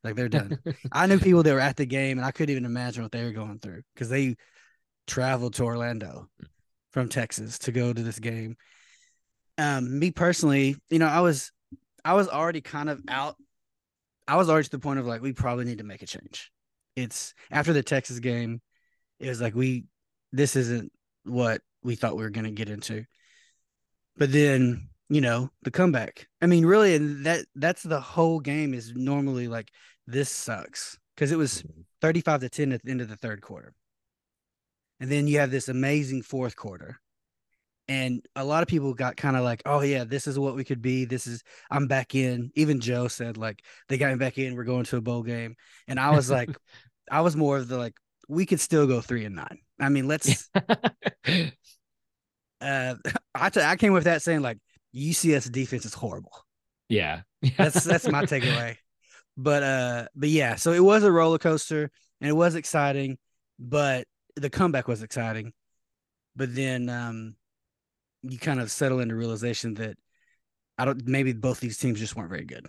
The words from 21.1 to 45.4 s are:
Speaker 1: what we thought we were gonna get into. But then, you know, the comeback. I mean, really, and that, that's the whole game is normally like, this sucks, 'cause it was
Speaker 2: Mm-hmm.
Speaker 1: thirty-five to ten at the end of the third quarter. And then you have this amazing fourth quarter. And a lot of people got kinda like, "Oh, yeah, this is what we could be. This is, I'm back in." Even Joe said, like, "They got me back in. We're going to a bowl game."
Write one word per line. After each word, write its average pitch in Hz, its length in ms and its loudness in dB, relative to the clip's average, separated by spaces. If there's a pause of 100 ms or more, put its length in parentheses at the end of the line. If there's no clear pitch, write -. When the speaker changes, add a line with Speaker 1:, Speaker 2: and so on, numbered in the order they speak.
Speaker 1:
what 123 360 0 (220)
we 123 120 -2
thought 135 200 -2
we 107 80 -6
were 110 60 -4
gonna 110 220 -6
get 107 180 -8
into. 107 340 -10 (1120)
But 143 160 2
then, 135 560 4 (220)
you 147 100 4
know, 123 320 0 (100)
the 127 100 -6
comeback. 147 560 0 (140)
I 170 40 2
mean, 170 200 8
really, 196 300 8
and 147 300 -2
that, 165 280 0
that's 160 300 -2
the 156 160 -2
whole 165 400 2
game 143 340 -2
is 117 220 -10
normally 131 540 -2
like, 113 220 -8 (360)
this 131 220 -4
sucks, - 680 -10 (200)
'cause 147 160 0
it 165 40 0
was 151 260 -2
Speaker 2:
Mm-hmm. - 180 -20 (200)
Speaker 1:
thirty-five 160 400 2
to 127 80 -6
ten 143 220 -2
at 123 100 -4
the 131 100 -10
end 127 100 -4
of 117 80 -10
the 110 80 -14
third 107 240 -8
quarter. - 320 -18 (1300)
And 131 100 -4
then 147 160 2
you 147 120 4
have 139 120 2
this 131 160 -4
amazing 135 540 0
fourth 127 340 -6
quarter. 95 460 -14 (840)
And 131 380 -2 (100)
a 135 80 -6
lot 151 200 2
of 175 40 0
people 139 280 0
got 127 200 -4
kinda 131 280 2
like, 120 220 -2
"Oh, 143 160 2
yeah, 139 240 0
this 131 200 -4
is 139 140 -2
what 139 160 -2
we 135 80 -4
could 127 180 -4
be. 127 240 0
This 123 220 -6
is, 117 160 -10 (260)
I'm 143 180 0
back 135 280 0
in." 127 400 0
Even 151 240 4
Joe 123 280 0
said, 117 300 -8
like, 110 260 -8 (260)
"They 135 100 -2
got 139 120 2
me 131 60 -2
back 131 220 -2
in. 131 160 -4
We're 123 80 -8
going 123 220 -2
to 127 120 -2
a 120 40 -2
bowl 120 200 -4
game." 117 340 -8 (320)